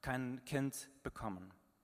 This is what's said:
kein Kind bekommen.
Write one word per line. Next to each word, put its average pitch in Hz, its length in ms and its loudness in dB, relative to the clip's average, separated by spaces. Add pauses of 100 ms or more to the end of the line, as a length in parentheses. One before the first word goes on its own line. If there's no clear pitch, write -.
kein 127 420 0
Kind 139 460 2 (140)
bekommen. 98 500 -4 (300)